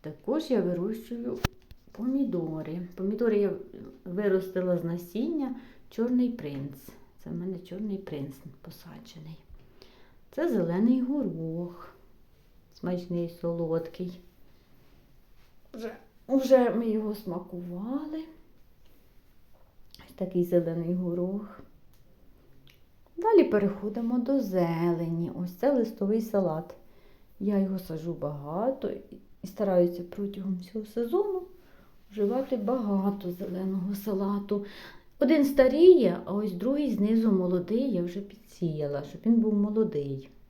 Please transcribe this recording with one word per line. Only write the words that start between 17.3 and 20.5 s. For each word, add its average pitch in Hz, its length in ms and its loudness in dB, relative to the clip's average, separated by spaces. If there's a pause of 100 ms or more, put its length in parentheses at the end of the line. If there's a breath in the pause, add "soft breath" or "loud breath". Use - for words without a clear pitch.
Ось - 100 -20
такий 180 280 0
зелений 170 520 2